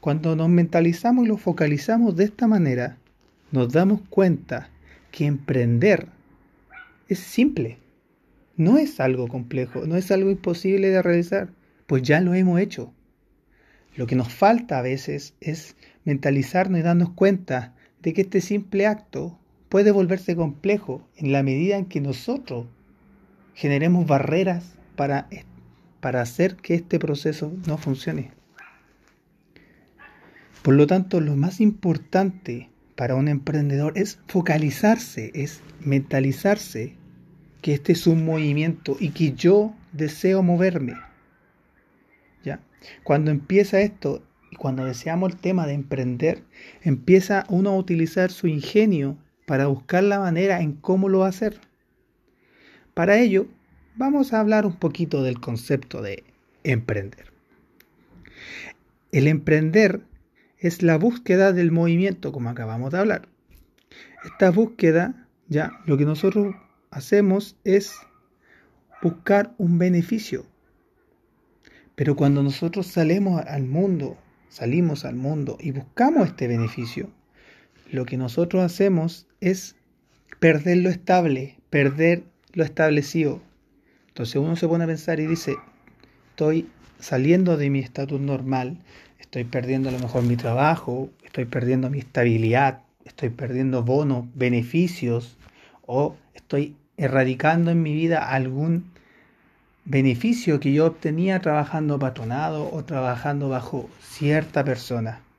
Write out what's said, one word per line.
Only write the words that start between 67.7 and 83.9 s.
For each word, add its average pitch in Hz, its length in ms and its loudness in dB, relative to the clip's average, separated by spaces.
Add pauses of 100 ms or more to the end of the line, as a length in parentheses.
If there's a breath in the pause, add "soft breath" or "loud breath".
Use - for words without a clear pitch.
buscar 202 560 0
un 170 200 2
beneficio. 180 680 -2 (1500 soft breath)
Pero 143 200 0
cuando 143 280 2
nosotros 170 440 -2
salimos 175 580 0
al 143 200 -6
mundo, 151 520 -2 (320)
salimos 151 560 -2
al 127 120 -8
mundo 139 440 -6
y 143 120 -6
buscamos 233 560 0
este - 180 -6
beneficio, 117 640 -4 (800 soft breath)
lo 127 160 -4
que 131 100 -8
nosotros 165 460 -2
hacemos 175 640 0 (140)
es 185 360 -4 (640)
perder 165 400 4
lo 180 120 2
estable, 165 680 0 (100)
perder 151 560 2 (280)
lo 160 120 0
establecido. 151 800 0 (640 soft breath)